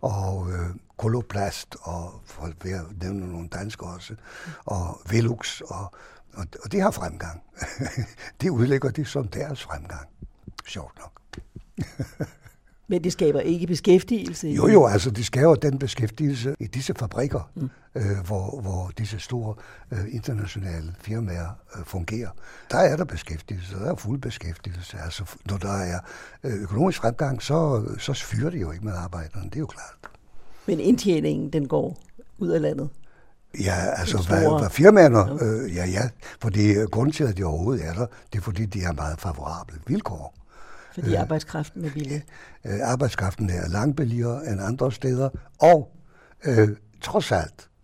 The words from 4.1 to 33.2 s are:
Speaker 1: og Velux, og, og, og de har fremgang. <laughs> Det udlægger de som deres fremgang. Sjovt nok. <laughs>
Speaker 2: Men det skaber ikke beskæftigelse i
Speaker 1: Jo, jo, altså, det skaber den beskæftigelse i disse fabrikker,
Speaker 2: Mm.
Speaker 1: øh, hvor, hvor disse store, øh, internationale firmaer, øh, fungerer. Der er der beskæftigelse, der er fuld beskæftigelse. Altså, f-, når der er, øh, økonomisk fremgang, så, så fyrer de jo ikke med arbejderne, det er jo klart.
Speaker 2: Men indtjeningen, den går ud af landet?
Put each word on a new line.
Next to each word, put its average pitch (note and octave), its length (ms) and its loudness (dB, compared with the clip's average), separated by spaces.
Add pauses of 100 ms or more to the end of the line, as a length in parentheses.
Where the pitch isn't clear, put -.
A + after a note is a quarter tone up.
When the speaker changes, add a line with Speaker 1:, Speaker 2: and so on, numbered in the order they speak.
Speaker 1:
og F2 360 -6 (100)
Velux, A2+ 500 0
og, F#2+ 340 -10 (400)
og, F#2 120 -8 (180)
og G2+ 80 -12
de G3 80 0
har F#3 100 4
fremgang. E2 520 -8 (480)
<laughs> - 500 -10
Det F#3 100 2
udlægger C3 400 2
de D3 140 -4
som B2 240 -4
deres C#3 340 -6
fremgang. - 460 -12 (580)
Sjovt - 320 -12
nok. - 120 -18 (680)
<laughs> - 500 -8 (600)
Speaker 2:
Men F3 160 0
det F3+ 80 0
skaber D3 280 2
ikke E3+ 260 0
beskæftigelse F3+ 840 4
i D3 40 0
Speaker 1:
Jo, - 140 6
jo, F#3 180 12
altså, G#2+ 240 4
det G#2+ 160 -2
skaber D3+ 280 6
den C3+ 240 2
beskæftigelse C3 800 -2
i A#2 60 -6
disse C3 280 -4
fabrikker, A#2 600 -2
Speaker 2:
Mm. C#3 160 -4 (240)
Speaker 1:
øh, G2+ 320 0
hvor, F#2 340 -4
hvor F#2 380 -4
disse G#2+ 220 -6
store, A2 340 -6 (360)
øh, A2 80 -4 (160)
internationale F#2+ 840 -6
firmaer, F#2+ 480 -6 (300)
øh, E2+ 60 -10
fungerer. F#2+ 440 -6 (420)
Der - 80 0
er C#3+ 180 6
der F3 80 0
beskæftigelse, F2 760 -8
der A2+ 120 -2
er - 60 0
fuld C3+ 240 -4
beskæftigelse. F2+ 760 -10
Altså, E2+ 240 -8
f-, F2 140 -12 (100)
når G2+ 100 -4
der G2 160 -4
er, F2 280 -4 (420)
øh, A2 200 -4
økonomisk A2+ 360 2
fremgang, A#2+ 440 0
så, C#3+ 420 2 (140)
så A#2 140 -4
fyrer B2 380 -2
de F3 80 -4
jo F2 120 -4
ikke F2 140 -8
med G#2 100 -4
arbejderne, F2 500 -6
det F#2 120 -8
er D3 40 -2
jo D3+ 60 -4
klart. - 300 -16 (680)
Speaker 2:
Men D#3+ 140 0
indtjeningen, D3+ 720 2
den D3 160 0
går D#3 300 -2 (400)
ud F#3 100 -2
af D#3+ 140 2
landet? D3 260 -2 (720)